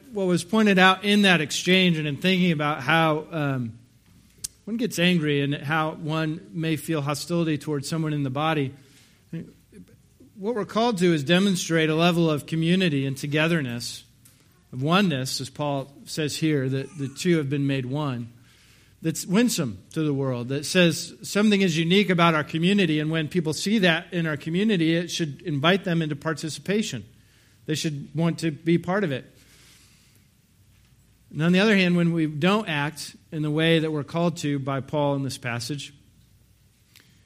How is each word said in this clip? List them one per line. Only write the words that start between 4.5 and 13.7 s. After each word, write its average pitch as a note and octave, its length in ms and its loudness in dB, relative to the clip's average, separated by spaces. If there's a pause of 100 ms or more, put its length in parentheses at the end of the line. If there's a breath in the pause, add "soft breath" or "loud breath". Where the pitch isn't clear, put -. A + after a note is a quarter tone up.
one A3 120 -6
gets A3 220 -4
angry D#3 420 2
and C#3+ 140 -2
how D#3 380 -2
one D#3+ 580 -6
may D#3+ 240 -2
feel D#3 260 -4
hostility D3+ 560 -2
towards C#3+ 320 -6
someone D#3+ 240 -4
in D3 80 -4
the C3+ 80 -2
body, C#3+ 440 -2 (1600 loud breath)
what G#3+ 200 -6
we're G#3 80 -4
called A3+ 360 0
to F3 140 4
is D3 120 -2
demonstrate E3+ 640 2
a D#3 60 0
level E3+ 360 2
of C#3+ 140 -2
community D#3+ 600 0
and C3+ 120 -4
togetherness, D3 880 -2 (680 soft breath)